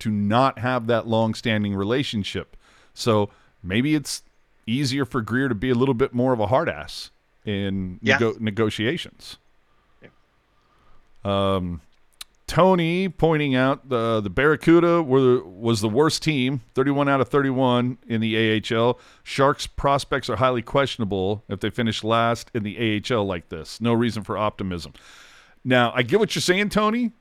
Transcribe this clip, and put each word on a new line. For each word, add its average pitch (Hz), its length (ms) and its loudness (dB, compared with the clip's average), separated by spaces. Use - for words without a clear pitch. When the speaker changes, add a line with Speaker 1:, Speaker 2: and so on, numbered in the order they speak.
Speaker 1:
to 113 100 -4
not 107 480 2
have 123 300 -2
that 113 180 2
long-standing 110 680 0
relationship. 101 800 -4
So 107 360 0
maybe 120 320 0
it's - 280 -4
easier 135 380 -2
for 135 180 -4
Greer 123 260 -2
to 120 60 -2
be 123 160 -2
a 123 40 4
little 131 200 2
bit 117 200 0
more 127 180 0
of 117 80 -2
a 101 80 0
hard 139 200 2
ass 76 420 -10
in 98 580 -4
Speaker 2:
Yeah. 131 160 0
Speaker 1:
nego-, 113 220 0
negotiations. 110 960 -4
Speaker 2:
Yeah. - 60 -20
Speaker 1:
Um, 95 560 -2
Tony 180 600 2
pointing 151 460 0
out 135 340 0
the, 113 320 0
the 101 80 -4
Barracuda 165 720 4
were, 127 400 4
was 101 380 -2
the 110 80 0
worst 139 340 2
team, 139 380 -2
thirty-one 139 340 0
out 139 120 2
of - 80 0
thirty-one 127 680 0
in 113 140 -2
the 110 160 0
A 110 40 2
H 110 320 2
L. 117 260 2
Sharks - 440 0
prospects 139 640 -2
are 113 80 -2
highly 127 240 2
questionable 101 880 -2
if 98 120 -8
they 107 100 -2
finish 113 340 -4
last 113 480 0
in 113 100 -2
the 101 140 -6
A 120 60 -4
H 107 280 0
L 110 140 2
like 90 240 -6
this. 80 320 -12
No 117 140 2
reason 113 280 0
for 101 140 -6
optimism. 92 560 -4
Now, 123 300 2
I 127 80 2
get 127 180 2
what 202 140 -2
you're 160 80 -2
saying, 190 280 0
Tony, 220 500 0